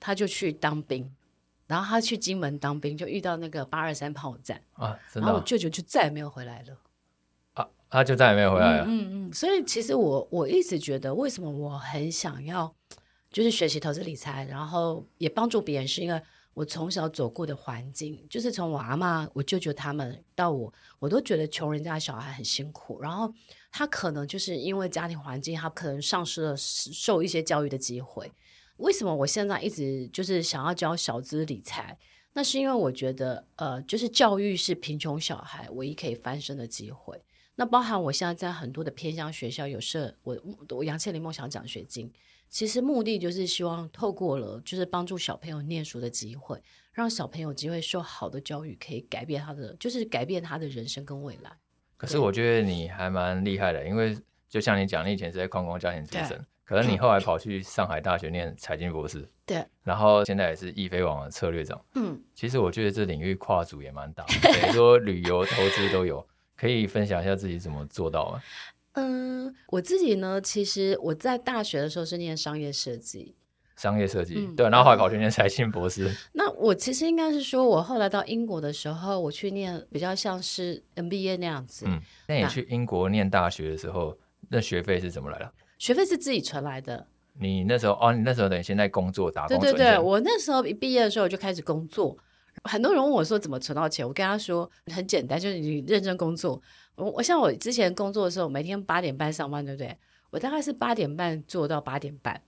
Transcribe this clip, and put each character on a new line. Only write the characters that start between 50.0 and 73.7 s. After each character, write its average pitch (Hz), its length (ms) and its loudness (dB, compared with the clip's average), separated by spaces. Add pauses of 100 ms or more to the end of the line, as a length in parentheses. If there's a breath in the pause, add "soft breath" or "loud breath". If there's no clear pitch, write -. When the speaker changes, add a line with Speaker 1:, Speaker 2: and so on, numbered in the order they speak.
Speaker 1:
改 127 180 -2
变 175 200 -4
他 160 160 -8
的 160 80 -8
人 120 200 -8
生 139 200 -8
跟 139 160 -10
未 135 200 -12
来。 - 80 -20 (460)
Speaker 2:
可 - 100 -10
是 143 120 0
我 110 120 6
觉 117 300 4
得 104 80 4
你 87 220 -2
还 92 180 -4
蛮 92 340 0
厉 98 160 0
害 95 140 2
的， 78 160 -4
因 101 80 -2
为 110 180 2 (360)
就 110 100 -2
像 104 180 4
你 98 80 2
讲， 90 220 0
你 101 60 0
以 - 20 -2
前 87 160 -6
是 92 60 -6
在 92 100 -2
矿 92 160 -2
工 87 140 -4
家 87 160 -2
庭 78 100 -8
出 - 80 -12 (160)
身， - 0 -
Speaker 1:
对。 - 160 -8 (180)
Speaker 2:
可 - 120 -4
能 117 120 4
你 101 120 2
后 120 120 6
来 101 80 8
跑 85 200 2
去 98 240 -6
上 92 260 -2
海 78 140 -4
大 90 160 2
学 80 100 -8
念 85 300 -4
财 - 180 -6
经 85 160 -4
博 78 160 -4
士， 73 180 -10 (200)
Speaker 1:
对。 170 180 -4 (180)
Speaker 2:
然 92 140 0
后 104 300 8
现 98 100 0
在 90 140 2
也 82 60 -2
是 90 160 -8
易 95 180 -4
飞 90 120 0
网 73 220 0
的 71 60 -10
策 - 180 -2
略 82 160 -2
长。 - 180 -10 (120)
Speaker 1:
嗯。 196 280 -2 (120)
Speaker 2:
其 117 160 -4
实 131 80 0
我 92 120 4
觉 110 140 0
得 101 60 2
这 101 160 0
领 82 120 -2
域 92 180 0
跨 90 280 2
足 73 160 -12
也 67 100 -14
蛮 71 220 -12
大， - 200 -12
Speaker 1:
<laughs> - 100 0
Speaker 2:
等 - 260 6
于 330 60 4
说 120 240 10
旅 95 240 0
游、 87 240 2
投 95 240 2
资 98 200 2
都 92 140 4
有。 71 180 -2 (360)
可 117 80 0
以 117 200 4
分 104 200 2
享 92 140 0
一 95 60 0
下 98 100 2
自 98 100 -4
己 87 120 -4
怎 90 120 -8
么 73 160 -6
做 80 240 -4
到 78 200 0
吗？ - 120 -8 (500 loud breath)
Speaker 1:
嗯， 254 640 -4 (140 soft breath)
我 185 100 -2
自 370 220 2
己 254 140 6
呢， 190 260 0
其 202 240 0
实 196 380 2
我 156 120 0
在 247 220 0
大 247 260 -2
学 147 200 -2
的 151 80 -2
时 175 80 -8
候 165 80 -2
是 175 100 -4
念 170 180 -4
商 151 240 -4
业 143 140 -4
设 - 240 -4
计。 - 380 -10 (420)